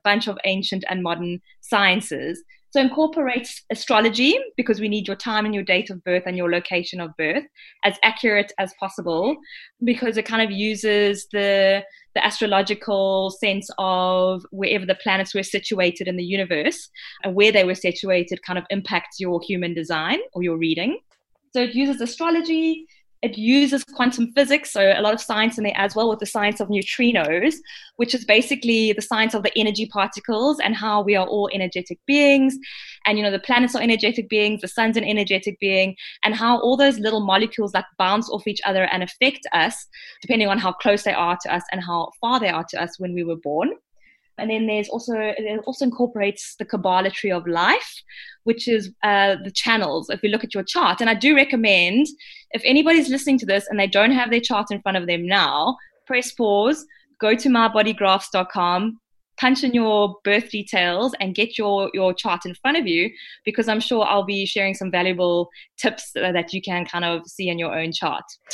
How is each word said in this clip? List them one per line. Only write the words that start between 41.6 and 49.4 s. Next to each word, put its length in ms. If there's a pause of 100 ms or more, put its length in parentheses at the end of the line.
and 100
how 300 (100)
far 200
they 80
are 220
to 120
us 160
when 160
we 80
were 140
born. 340 (680)
And 120
then 160
there's 220
also, 280
it 500
also 180
incorporates 720
the 60
Kabbalah 460
tree 200
of 160
life, 560 (420)
which 220
is, 240 (140)
uh, 400